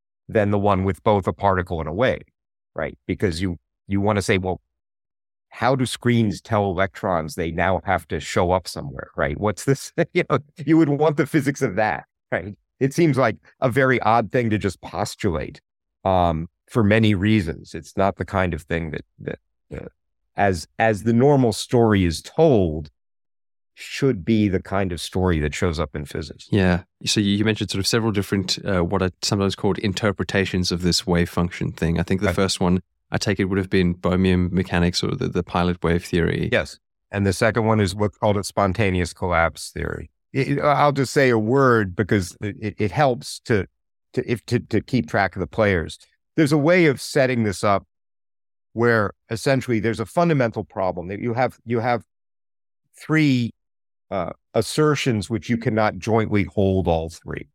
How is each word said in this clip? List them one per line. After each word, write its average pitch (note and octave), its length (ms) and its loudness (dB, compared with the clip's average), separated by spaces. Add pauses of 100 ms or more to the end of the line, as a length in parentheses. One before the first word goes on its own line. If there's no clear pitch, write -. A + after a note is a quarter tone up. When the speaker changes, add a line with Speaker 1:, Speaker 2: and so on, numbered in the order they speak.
(280)
Speaker 1:
than G2+ 220 2
the G#2 80 2
one G2 260 2
with F#2+ 180 -2
both G#2 240 2
a G#2 60 -2
particle F#2 480 0
and D2+ 80 -6
a D#2 40 -8
wave, G#2+ 300 0 (520)
right? D2+ 220 -8 (100)
Because F2+ 360 -4
you, F2+ 160 -6 (300)
you G2 120 -2
wanna G2+ 220 0
say, G#2 160 0
"Well, F#2 220 -4 (880)
how B2+ 260 -2
do B2+ 120 -2
screens A#2 540 0
tell G#2 260 0
electrons F2+ 680 -2
they E2+ 160 -4
now F2 340 0
have F2+ 240 -2
to E2 120 -6
show F2+ 320 0
up F#2 160 0
somewhere, - 480 -12
right? D2+ 220 -2
What's G#2 260 -4
this?" - 320 -2
<laughs> E3 160 -2
You F3 180 -2
know, D3 80 0 (260)
you D#3+ 120 4
would D#3+ 120 4
want D3 280 2
the D#3+ 100 0
physics C#3+ 360 -2
of G2+ 140 -4
that, G#2 280 -2 (260)
right? F#2+ 260 -6 (240)
It C3+ 120 0
seems D#3+ 240 2
like A#2+ 200 2 (240)
a C3 100 2
very C3 300 2
odd A2+ 320 2
thing A#2+ 180 0
to G#2+ 80 2
just F#2+ 220 -2
postulate, E2 800 -6 (440)
um, F2 440 2 (200)
for B2 140 0
many G#2+ 320 6
reasons. F#2 600 0
It's E2+ 220 -12
not G2 200 0
the F#2 80 -6
kind F#2 280 -2
of E2 100 -8
thing E2 280 -6
that, D2 140 -10 (160)
that, - 180 -10 (360)
uh, - 140 -14 (480)
as, F#2+ 300 0 (120)
as A2 260 0
the A#2 80 2
normal B2+ 400 4
story G#2+ 520 4
is E2+ 160 0
told, F#2 720 2 (840)
should B2 480 -2
be G#2+ 240 2
the F2+ 140 0
kind F#2+ 300 -2
of E2 80 -8
story F#2 400 0
that D2 140 -2
shows E2 260 -2
up D#2 160 -6
in D2+ 80 -6
physics. - 460 -12
Speaker 2:
Yeah. F2+ 320 2 (240)
So - 140 0
you, G2+ 160 2
you G#2 80 0
mentioned G#2+ 260 -2
sort G2 100 -4
of F#2+ 60 -4
several A2+ 260 0
different, F#2+ 520 -2
uh, F#2 180 0
what F#2 200 0
are F#2 80 0 (120)
sometimes G2 340 0
called G2 220 -2
interpretations F#2+ 920 -2
of F2 120 -2
this F2 240 0
wave F2 220 2
function E2+ 440 -4
thing. E2 260 -2
I E2+ 40 0
think F#2 180 -2
the G2+ 80 0
Speaker 1:
Right. F2+ 80 -2
Speaker 2:
first F#2+ 240 -2
one, F#2 200 2 (300)
I G2 80 -4
take G#2 220 -2
it, G2 60 2
would F#2+ 120 -2
have F#2+ 120 -4
been F2 240 2
Bohmian F2+ 580 2
mechanics F2+ 500 0
or - 100 -4
the, F2 160 -4
the F2 140 -4
pilot F2 400 -2
wave E2+ 220 0
theory. E2+ 480 0
Speaker 1:
Yes. G#2 260 -2 (320)
And G2 160 -2
the F#2+ 60 2
second A2+ 320 0
one A2 160 2
is F#2+ 140 0
what's G#2 240 -4
called G#2 180 2
a G2+ 80 -4
spontaneous F#2 680 0
collapse E2 580 -2
theory. D#2 400 -8 (240)
It, C3 140 -2
it, C#3 120 -2
I'll D3 320 2
just C3+ 200 -2
say C3+ 180 4
a A#2 80 4
word A2+ 560 2
because G2+ 480 0
it, G2+ 180 -6
it, G2+ 180 -6
it G#2 120 0
helps A#2+ 540 -2
to, G#2 220 0 (480)
to, - 160 -4
if, A#2+ 160 -4
to, B2 120 0
to - 220 -2
keep - 280 -2
track G2 280 0
of F#2+ 40 -8
the F2+ 60 -4
players. F#2 520 0 (360)
There's D3+ 160 2
a D3+ 80 2
way E3+ 280 4
of C3 140 2
setting B2+ 440 0
this G#2 180 -2
up G2 240 2 (840)
where A2+ 400 2 (180)
essentially B2 480 0
there's A2 220 -2
a A2 60 -4
fundamental C3+ 580 0
problem F2+ 420 -6
that G2+ 140 -10
you A#2 140 -4
have, B2 300 -2
you A#2 140 -2
have A#2+ 240 -2 (960)
three, C#3+ 540 0 (580)
uh, F#2+ 200 -2 (240)
assertions B2+ 760 0
which A2 180 -6
you A#2+ 80 0
cannot G#2+ 420 0
jointly G#2 460 0
hold F#2+ 440 0
all E2 220 0
three, - 440 -14